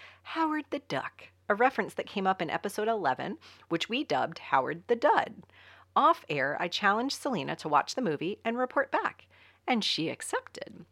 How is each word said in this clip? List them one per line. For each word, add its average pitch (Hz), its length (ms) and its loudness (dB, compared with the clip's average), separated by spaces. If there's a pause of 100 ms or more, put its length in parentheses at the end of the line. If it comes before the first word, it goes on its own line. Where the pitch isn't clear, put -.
(220)
Howard 302 480 -2
the 294 80 -4 (100)
Duck, - 420 -6 (200)
a 208 60 4
reference 226 400 2
that 190 100 -6
came 196 220 -2
up 190 120 2
in 165 120 -2
episode 208 360 -2
eleven, 175 520 0 (300)
which 170 200 -2
we 254 140 0
dubbed 135 340 0
Howard 139 480 0
the 240 100 2
Dud. - 460 2 (540)
Off 311 340 4
air, 143 300 0
I 180 80 -2
challenged 214 520 0
Selena 165 360 -2
to - 120 -8
watch 147 280 2
the 254 80 -2
movie 165 420 -2
and 233 140 -2
report - 320 0
back, - 340 -2 (420)
and 240 160 2
she 156 260 -2
accepted. - 800 -8